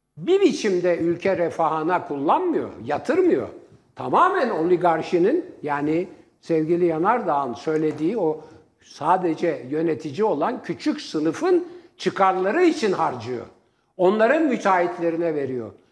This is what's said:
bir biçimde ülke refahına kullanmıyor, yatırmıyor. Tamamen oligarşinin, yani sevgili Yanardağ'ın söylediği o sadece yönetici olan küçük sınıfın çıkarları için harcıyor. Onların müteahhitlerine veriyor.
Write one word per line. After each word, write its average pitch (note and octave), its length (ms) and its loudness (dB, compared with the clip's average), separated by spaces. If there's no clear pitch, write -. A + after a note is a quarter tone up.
bir E4+ 240 2
biçimde F3+ 580 2
ülke E3+ 380 0
refahına E3 720 0
kullanmıyor, E3 600 0
yatırmıyor. D3 640 0
Tamamen C4 540 2
oligarşinin, F3 960 2
yani D3 460 -2
sevgili E3+ 460 0
Yanardağ'ın D#3+ 680 0
söylediği D#3 640 -2
o D#3 220 -2
sadece E3 880 -2
yönetici D#3 540 -2
olan G3+ 380 -2
küçük - 380 -4
sınıfın D4+ 680 0
çıkarları F#3+ 680 2
için C4+ 280 2
harcıyor. B2 540 -4
Onların A3 460 4
müteahhitlerine F3 920 0
veriyor. B2+ 360 -4